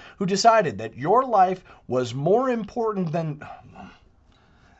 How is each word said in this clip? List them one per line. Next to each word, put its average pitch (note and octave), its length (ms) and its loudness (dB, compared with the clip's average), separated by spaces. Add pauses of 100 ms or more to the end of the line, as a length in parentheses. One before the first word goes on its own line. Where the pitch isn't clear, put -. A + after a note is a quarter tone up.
(180)
who G3 80 -2
decided G3+ 500 4
that A2 220 -10
your G3 260 2
life F#3 400 2 (220)
was B2 260 -2
more G3 380 0
important G#3+ 600 -4
than, D#3 300 -6 (1400)